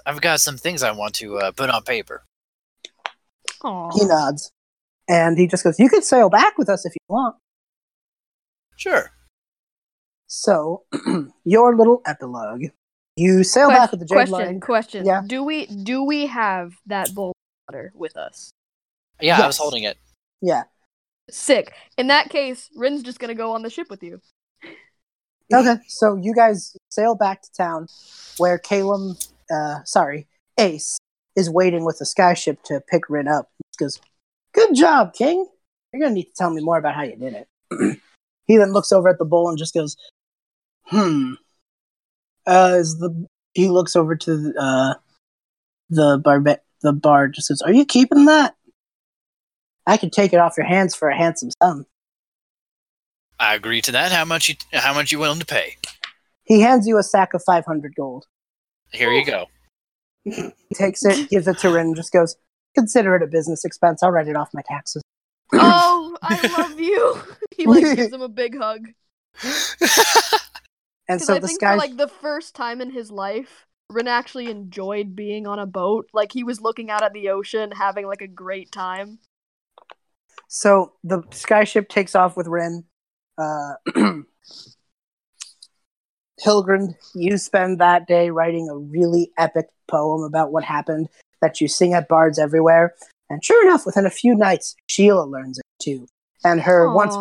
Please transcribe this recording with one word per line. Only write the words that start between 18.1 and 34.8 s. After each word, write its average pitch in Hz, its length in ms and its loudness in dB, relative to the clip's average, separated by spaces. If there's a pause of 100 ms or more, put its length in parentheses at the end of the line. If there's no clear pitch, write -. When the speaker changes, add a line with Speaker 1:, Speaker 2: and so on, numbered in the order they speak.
Speaker 2:
us? - 340 -18 (720)
Speaker 1:
Yeah, 160 200 4
I - 60 6
was 139 100 -2
Speaker 3:
Yes. - 20 -4
Speaker 1:
holding 131 260 -4
it. 104 140 -8 (420)
Speaker 3:
Yeah. 160 240 -2 (640)
Speaker 2:
Sick. - 440 -2 (240)
In 254 100 -4
that 294 220 2
case, 269 440 -8
Rin's 277 300 -4
just 247 160 -16
gonna 233 160 -10
go 226 160 -8
on 226 100 -8
the 226 80 -12
ship - 200 -14
with 202 120 -20
you. 175 180 -18 (1300)
Speaker 3:
Okay, 247 240 4 (100)
so 208 300 0
you 202 180 -6
guys 220 400 2 (160)
sail 226 240 0
back 196 280 -4
to - 100 -20
town 165 340 -6 (520)
where 175 200 2
Calum, 196 580 -4 (340)
uh, 151 340 -6
sorry, 151 420 -2 (320)
Ace, 170 380 -2 (400)
is 175 140 0
waiting 170 340 0
with 160 140 -4
the 143 80 -10
skyship - 560 0
to 143 260 -8
pick 165 220 -2
Rin 147 180 -4
up. 147 300 -2
He - 260 -10
goes, 135 160 -10 (540)
"Good 415 200 4
job, 269 380 4